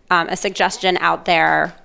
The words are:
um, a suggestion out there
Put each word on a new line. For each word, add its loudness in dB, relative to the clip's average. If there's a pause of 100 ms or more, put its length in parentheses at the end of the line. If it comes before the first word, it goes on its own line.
(100)
um, 0
a -6
suggestion -2
out 0
there 2 (100)